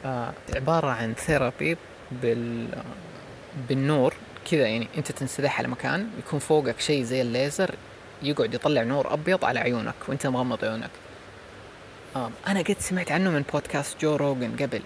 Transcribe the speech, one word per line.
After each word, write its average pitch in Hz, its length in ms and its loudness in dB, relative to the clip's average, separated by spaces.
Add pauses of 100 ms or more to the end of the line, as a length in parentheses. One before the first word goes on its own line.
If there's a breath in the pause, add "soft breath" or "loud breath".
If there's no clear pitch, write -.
آه، 123 280 -2 (220)
عبارة 147 360 4
عن 113 240 0
ثيرابي 147 600 2 (460)
بال-، 117 600 0 (840)
بالنور 135 460 4 (360)
كذا، 143 160 6
يعني 113 220 0 (100)
أنت - 140 -2
تنسدح - 460 0
على 123 100 0
مكان، 147 500 -2
يكون 143 200 -4
فوقك 139 420 2
شيء 139 240 2
زي 127 180 2
الليزر، 135 520 2 (480)
يقعد 139 320 2
يطلع 127 280 4
نور 131 300 2
أبيض 170 320 2
على 120 160 2
عيونك 120 340 0 (140)
وأنت 135 180 -2
مغمض 127 380 0
عيونك. 113 260 -2 (1300)
آم، 117 140 -2 (160)
أنا 190 140 2
قد 190 180 2
سمعت 180 340 0
عنه 185 180 4
من 143 220 2
بودكاست - 480 -2
جو 151 160 4
روغن 127 440 2
قبل 120 260 0